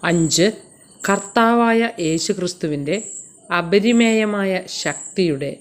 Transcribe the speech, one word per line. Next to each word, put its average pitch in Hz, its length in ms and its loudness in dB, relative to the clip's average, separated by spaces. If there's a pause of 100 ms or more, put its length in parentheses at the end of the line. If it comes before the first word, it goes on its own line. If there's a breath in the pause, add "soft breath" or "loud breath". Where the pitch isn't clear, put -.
അഞ്ച്, 165 440 2 (540)
കർത്താവായ 226 880 2 (100)
യേശുക്രിസ്തുവിൻ്റെ 165 960 -2 (520)
അപരിമേയമായ 208 1120 2 (200)
ശക്തിയുടെ 143 800 -4